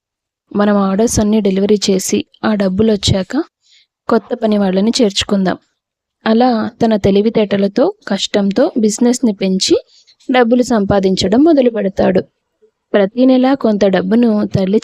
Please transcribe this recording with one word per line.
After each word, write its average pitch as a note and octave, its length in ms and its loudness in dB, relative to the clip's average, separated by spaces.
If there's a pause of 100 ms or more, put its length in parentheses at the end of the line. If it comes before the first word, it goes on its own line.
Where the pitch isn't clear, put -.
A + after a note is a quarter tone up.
(560)
మనం G#3 220 0
ఆర్డర్స్ F#3+ 420 0
అన్నీ G#3+ 200 0
డెలివరీ G3+ 400 0 (100)
చేసి G3 360 -2 (200)
ఆ A3 100 -2
డబ్బులు G3 360 0
వచ్చాక G3+ 520 -2 (680)
కొత్త A#3 260 -2
పని G#3+ 220 -2
వాళ్ళని G3 340 0 (100)
చేర్చుకుందాం." G3 560 -2 (680)
అలా A3+ 440 0 (160)
తన A3 100 2
తెలివితేటలతో, G3+ 960 0 (140)
కష్టంతో G3+ 720 -2
బిజినెస్ని A3+ 560 0
పెంచి G3 500 -2 (480)
డబ్బులు B3 320 2
సంపాదించడం G3+ 800 0
మొదలు C#4 260 4
పెడతాడు. G3 540 0 (680)
ప్రతి G#3 320 0
నెలా C4 280 4
కొంత G#3+ 320 0
డబ్బును G#3 640 0
తల్లి G3 360 0